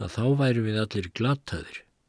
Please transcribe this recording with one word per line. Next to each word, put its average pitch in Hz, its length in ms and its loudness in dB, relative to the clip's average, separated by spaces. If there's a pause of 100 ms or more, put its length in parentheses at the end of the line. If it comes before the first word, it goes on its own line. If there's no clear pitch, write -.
að 95 140 -8
þá 113 100 0 (140)
værum 120 280 2
við 107 140 0
allir 101 320 -2
glataðir. 117 640 -2 (320)